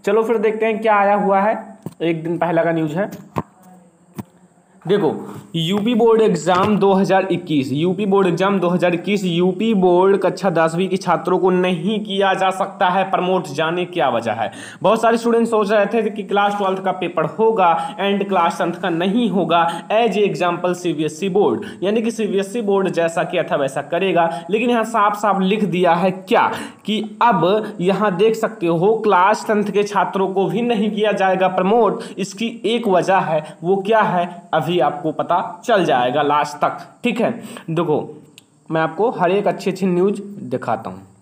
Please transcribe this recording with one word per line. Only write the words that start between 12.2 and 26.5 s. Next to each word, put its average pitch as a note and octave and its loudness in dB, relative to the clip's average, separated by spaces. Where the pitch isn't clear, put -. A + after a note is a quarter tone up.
जा F#3+ 0
सकता F#3 -2
है F#3 0
प्रमोट, F3+ 0
जाने D#3+ -2
क्या E3 -2
वजह A2+ -2
है। A2+ -4
बहुत A3 2
सारे A#3 4
स्टूडेंट A#3 0
सोच G#3+ 0
रहे G#3 2
थे A3 -2
कि G3+ -10
class G3+ 0
ट्वेल्थ F#3+ -2
का F#3 0
paper E3 -2
होगा G#3+ 4
and G3+ 0
class F3+ 0
tenth E3+ -2
का F#3+ -2
नहीं G3 0
होगा, E3+ 2
as G#3+ 2
a G#3 2
example F3 -2
सीबीएसई D#3+ -4
बोर्ड, E3 0
यानी G#3+ 0
कि A3+ -2
सीबीएसई G3+ -4
बोर्ड G3 2
जैसा E3 0
किया E3+ -2
था E3+ -2
वैसा C#3 -2
करेगा, E3+ 0
लेकिन A#3 0
यहाँ A#3 2
साफ A#3 0
साफ G3 0
लिख G3 0
दिया E3+ 2
है F#3 2
क्या F3+ 0